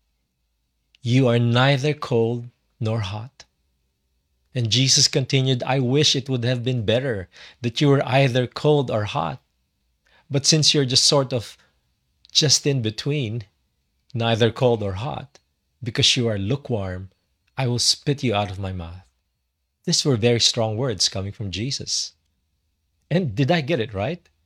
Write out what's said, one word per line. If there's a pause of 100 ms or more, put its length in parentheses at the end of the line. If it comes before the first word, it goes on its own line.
(1000)
You
are
neither
cold (320)
nor
hot." (1080)
And
Jesus
continued,
"I
wish
it
would
have
been
better (320)
that
you
were
either
cold
or
hot. (880)
But
since
you're (100)
just
sort
of (720)
just
in
between, (680)
neither
cold
or
hot, (420)
because
you
are
lukewarm, (480)
I
will
spit
you
out
of
my
mouth." (840)
These
were
very
strong
words
coming
from
Jesus. (1000)
And
did
I
get
it
right? (180)